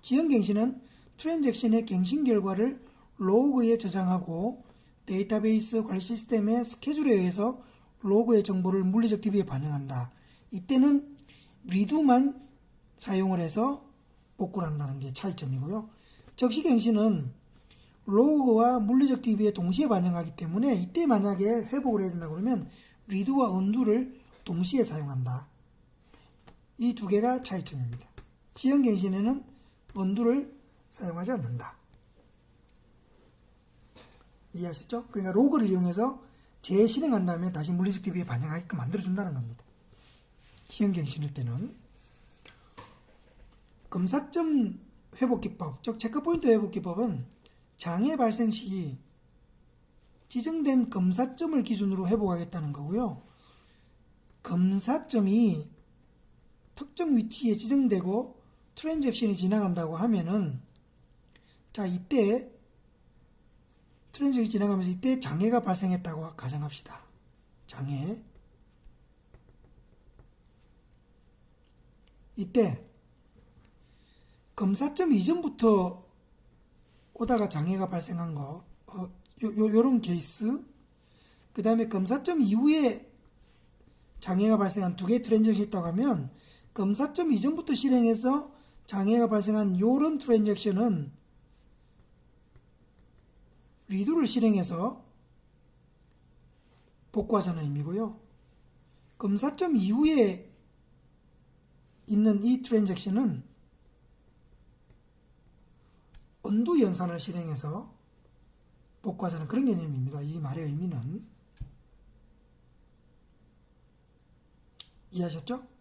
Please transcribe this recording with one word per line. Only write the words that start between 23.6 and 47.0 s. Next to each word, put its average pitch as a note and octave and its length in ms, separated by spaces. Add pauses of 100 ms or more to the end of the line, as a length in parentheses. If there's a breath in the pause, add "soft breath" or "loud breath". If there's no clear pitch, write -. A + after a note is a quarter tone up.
동시에 F3+ 380
사용한다. C3 680 (1300 soft breath)
이 A#3 160
두 G#3 120
개가 A#3+ 360
차이점입니다. C3 640 (480)
지연갱신에는 A3+ 880 (520 soft breath)
언두를 A#3 640 (300)
사용하지 F3+ 440
않는다. B2 440 (2750 loud breath)
이해하셨죠? F3 540
그러니까 F#3+ 260
로그를 B3+ 340
이용해서 F#3 560 (380 soft breath)
재실행한 A3 640
다음에 F3 260
다시 D3+ 220
물리적 F#3 300
디비에 F3+ 220
반영하게끔 D#3 520
만들어준다는 F#3 560
겁니다. A#2 300 (1040 loud breath)
지연갱신일 D#3 680
때는. C3 420 (2250 loud breath)
검사점 B3+ 880 (420)
회복 B3 200
기법, - 420
즉 A3+ 160
체크포인트 D4 480
회복 G#3+ 240
기법은 F3+ 540 (520 soft breath)